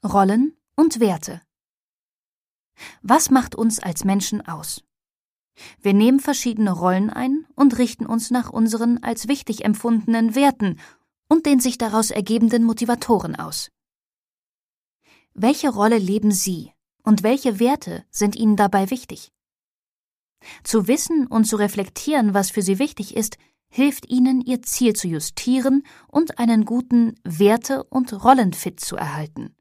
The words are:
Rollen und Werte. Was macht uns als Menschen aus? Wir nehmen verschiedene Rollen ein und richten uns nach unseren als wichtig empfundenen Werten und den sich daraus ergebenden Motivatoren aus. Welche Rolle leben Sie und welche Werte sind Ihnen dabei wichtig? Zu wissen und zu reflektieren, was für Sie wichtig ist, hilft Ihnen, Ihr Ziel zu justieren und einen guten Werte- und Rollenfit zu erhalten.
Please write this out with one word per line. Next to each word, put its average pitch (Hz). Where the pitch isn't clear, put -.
Rollen 202
und 302
Werte. 170
Was 247
macht 262
uns 220
als -
Menschen 196
aus? 156
Wir 202
nehmen 233
verschiedene 220
Rollen 185
ein 269
und 269
richten 240
uns 226
nach 240
unseren 226
als 233
wichtig 240
empfundenen 226
Werten 262
und 320
den 285
sich 247
daraus 220
ergebenden 226
Motivatoren 226
aus. -
Welche 262
Rolle 220
leben 202
Sie 185
und 214
welche 220
Werte 233
sind 208
Ihnen 214
dabei 196
wichtig? -
Zu 208
wissen 294
und 226
zu 220
reflektieren, 208
was 196
für 208
Sie 190
wichtig 233
ist, 214
hilft -
Ihnen, 254
Ihr 247
Ziel 226
zu 214
justieren 247
und 311
einen 226
guten 240
Werte- 208
und 247
Rollenfit 233
zu -
erhalten. 156